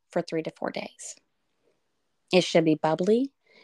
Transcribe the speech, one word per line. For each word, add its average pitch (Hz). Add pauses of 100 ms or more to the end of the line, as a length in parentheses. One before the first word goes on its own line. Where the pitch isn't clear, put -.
(100)
for 180
three 165
to 160
four -
days. - (1160)
It 180
should 165
be 160
bubbly. 180 (340)